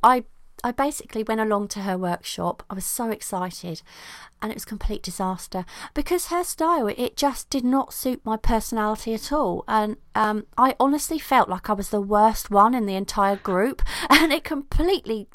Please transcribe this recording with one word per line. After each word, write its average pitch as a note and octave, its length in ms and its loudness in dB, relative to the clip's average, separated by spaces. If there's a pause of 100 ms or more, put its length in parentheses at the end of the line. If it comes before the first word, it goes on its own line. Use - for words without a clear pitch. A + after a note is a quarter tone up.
I, B3 220 6 (400)
I B3 80 -2
basically C#4 500 -4
went A3 180 -2
along G#3 280 0
to G3+ 120 -8
her F#3+ 180 -4
workshop. F3 720 -4
I G3+ 40 -8
was F#3+ 120 -8
so A3+ 240 -4
excited, F3+ 720 -8 (580)
and G#3+ 100 -6
it - 40 -8
was - 100 -12
a - 40 -14
complete G#3 340 -4
disaster F#3 640 -6 (260)
because E4+ 360 -2
her F4 160 -2
style, D#4+ 420 0
it - 320 -4
just - 320 -2
did B3+ 140 -2
not C4 280 0
suit - 320 -4
my A3 140 -2
personality A3 720 0
at A3 200 -6
all. B3+ 360 0
And, G#3+ 280 0 (180)
um, G#3+ 320 0 (100)
I B3+ 240 4
honestly C#4+ 380 2
felt B3+ 320 4
like F3+ 180 -6
I G#3+ 60 2
was G3 160 -6
the G#3 100 0
worst G#3 500 2
one G#3 240 8
in A3+ 120 0
the G3 80 -2
entire G3 420 0
group, G3 460 0 (140)
<laughs> - 120 -6
and D4 240 6
it D#4 120 0
completely C#4+ 880 -2